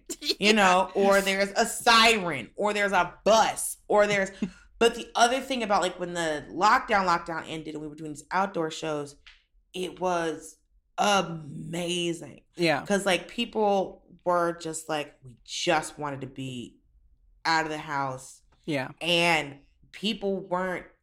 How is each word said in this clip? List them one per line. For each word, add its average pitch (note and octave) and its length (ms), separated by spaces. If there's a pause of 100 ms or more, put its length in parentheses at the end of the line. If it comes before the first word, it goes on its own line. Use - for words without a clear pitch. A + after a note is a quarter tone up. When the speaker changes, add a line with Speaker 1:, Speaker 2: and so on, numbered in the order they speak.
(200)
Speaker 1:
Yeah. - 200
Speaker 2:
you G#3 140
know, F#3 400
or G3 280
there's G3 340
a A3+ 100
siren, A3 920
or G3+ 160
there's G3+ 180
a F3+ 220 (100)
bus, G3+ 540 (100)
or G#3 180
there's, G3 260 (240)
Speaker 1:
<laughs> - 240
Speaker 2:
but A#3 160
the - 200
other B3 240
thing B3+ 240
about, G3+ 180
like, F3+ 160
when F3 160
the D#3 380
lockdown, G#3 560
lockdown E3+ 400
ended D#3 280
and D3+ 60
we D#3 60
were D3+ 80
doing D#3 160
these D3 200
outdoor F3 380
shows, D3+ 460 (580)
it F3+ 280
was E3+ 560 (400)
amazing. E3 1400 (140)
Speaker 1:
Yeah. D#3+ 300
Speaker 2:
'Cause, G3 200
like, F3 240
people G3+ 760 (220)
were F3 340
just D#3+ 300
like, D3+ 340
"We B2 220
just D#3 540
wanted C#3+ 220
to B2+ 60
be B2+ 500 (680)
out D#3+ 200
of D#3 60
the D#3 60
house." C#3 640 (240)
Speaker 1:
Yeah. C3+ 240 (120)
Speaker 2:
And D#3+ 580 (340)
people G3 480
weren't, F3+ 440 (180)